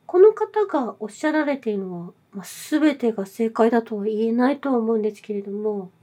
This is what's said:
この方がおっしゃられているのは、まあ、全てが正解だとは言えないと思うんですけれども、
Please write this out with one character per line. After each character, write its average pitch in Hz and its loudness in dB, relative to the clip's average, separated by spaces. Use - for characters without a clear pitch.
こ 359 2
の 427 10
方 427 -2
が 269 -4
お 214 -8
っ 208 -12
し - -10
ゃ 302 0
ら 311 0
れ 277 0
て 247 -6
い 214 -2
る 202 -4
の 180 -8
は、 - -18
ま 190 -12
あ、 - -18
全 294 2
て 233 0
が 202 -6
正 226 -4
解 226 2
だ 233 2
と 226 -8
は 202 -6
言 220 0
え - 0
な 247 2
い 277 -4
と 269 -2
思 226 0
う 226 0
ん 214 0
で 214 -2
す - -20
け 214 -10
れ 202 -6
ど 202 -12
も、 202 -6